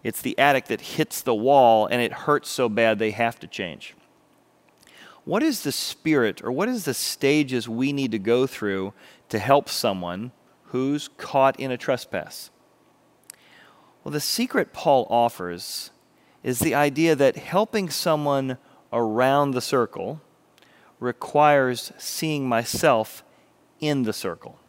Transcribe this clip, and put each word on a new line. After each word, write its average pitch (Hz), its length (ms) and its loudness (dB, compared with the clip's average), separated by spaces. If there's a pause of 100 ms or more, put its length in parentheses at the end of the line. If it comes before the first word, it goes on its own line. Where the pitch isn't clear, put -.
It's - 200 -8
the - 160 -4
addict 135 300 4
that 113 120 -2
hits - 400 -4
the 123 140 0
wall 113 520 6
and 120 140 0
it 117 120 -2
hurts - 360 -2
so 123 220 -2
bad 110 280 2
they 107 120 0
have 117 300 -2
to - 60 -16
change. - 480 -12 (1300)
What 208 160 0
is 302 200 -2
the 143 100 -4
spirit, - 720 0
or 117 80 -4
what 185 200 -2
is 226 160 -4
the 135 80 -2
stages 135 760 0
we 131 240 -2
need 135 200 -2
to 113 60 -2
go 117 280 2
through 98 480 -4 (340)
to 110 100 -4
help 135 300 2
someone 98 640 -4 (360)
who's 139 400 -4 (100)
caught 135 420 0
in 135 100 -6
a 123 60 -4
trespass? - 720 -6 (1500)
Well, 143 100 -10
the 151 60 -4
secret 226 540 -2
Paul 135 380 2
offers 92 800 -2 (520)
is 123 180 -2
the 139 140 0
idea 147 400 2
that 135 220 4
helping 196 540 -2
someone 143 680 0 (340)
around 127 600 2
the 123 100 -2
circle 120 640 -2 (760)
requires 131 1000 2
seeing 147 500 -4
myself 117 720 2 (560)
in 143 260 0
the 110 100 -2
circle. - 440 -10 (100)